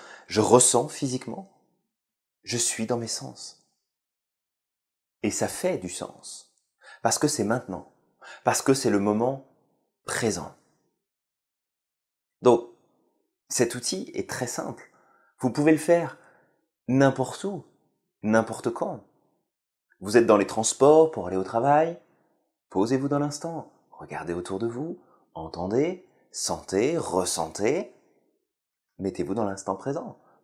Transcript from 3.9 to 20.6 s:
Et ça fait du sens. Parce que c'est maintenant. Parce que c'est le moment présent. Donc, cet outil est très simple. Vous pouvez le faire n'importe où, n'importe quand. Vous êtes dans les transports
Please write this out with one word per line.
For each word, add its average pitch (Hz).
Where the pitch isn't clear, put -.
Et 104
ça 107
fait 180
du 92
sens. -
Parce -
que 151
c'est 120
maintenant. 101
Parce -
que 135
c'est 131
le 101
moment 110
présent. 92
Donc, 120
cet -
outil 185
est -
très -
simple. -
Vous 127
pouvez 147
le 156
faire 170
n'importe 135
où, 196
n'importe 110
quand. 127
Vous 107
êtes 117
dans 104
les 101
transports 156